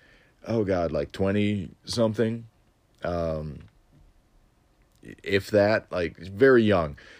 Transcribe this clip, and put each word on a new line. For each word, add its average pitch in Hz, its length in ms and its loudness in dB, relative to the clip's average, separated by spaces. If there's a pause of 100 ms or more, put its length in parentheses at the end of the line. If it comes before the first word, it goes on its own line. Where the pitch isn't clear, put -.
(460)
oh 113 180 -2
God, 87 260 -2
like, 73 220 -4
twenty-something. 104 1300 -2 (580)
Um, 80 600 -6 (1600)
if 98 280 -2
that, 104 420 2
like, 87 240 -4
very 113 460 4
young. 87 340 2 (240)